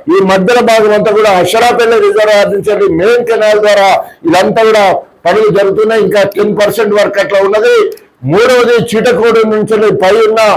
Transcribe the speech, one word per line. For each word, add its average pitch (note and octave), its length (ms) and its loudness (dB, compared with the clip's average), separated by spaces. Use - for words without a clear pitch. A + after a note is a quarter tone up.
ఈ F#4+ 40 2
మధ్యల G3 280 0
భాగం G#3+ 260 2
అంతా G#3 220 0
కూడా A3 140 2
అషరాపల్లి A3+ 640 0
రిజర్వాయర్ G#3 480 2
నుంచి G3 180 -4
వెళ్ళి G3 160 0
మెయిన్ A#3 280 0
కెనాల్ G#3+ 380 0
ద్వారా G3+ 240 2
ఇదంతా F#3+ 420 0
కూడా G#3+ 160 2
పనులు G3+ 320 0
జరుగుతున్నాయి. G#3+ 500 0
ఇంకా G3 160 0
టెన్ G#3 240 -2
పర్సెంట్ G#3 420 -2
వరకు G3+ 240 -2
అట్లా G3 240 -2
ఉన్నది. A3 300 0
మూడవది A#3+ 440 2
చీటకోడు A3+ 520 0
నుంచి G#3+ 200 -2
వెళ్ళి G#3+ 160 0
పై F#3+ 120 2
ఉన్న A3 160 0